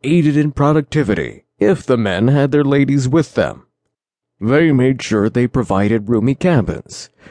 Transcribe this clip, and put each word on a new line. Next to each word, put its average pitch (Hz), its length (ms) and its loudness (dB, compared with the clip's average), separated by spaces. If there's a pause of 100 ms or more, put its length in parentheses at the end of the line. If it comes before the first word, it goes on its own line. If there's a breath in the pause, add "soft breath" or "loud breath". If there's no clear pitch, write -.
aided 151 360 2
in 151 140 0
productivity 143 920 -2 (140)
if 196 260 0
the 127 140 0
men 101 300 0
had 139 240 2
their 147 120 2
ladies 139 420 0
with 143 280 -2
them. 69 320 -4 (760)
They 147 320 2
made 131 300 2
sure 107 260 0
they 123 180 0
provided 104 640 -2
roomy 120 260 0
cabins, 113 760 -4 (200 loud breath)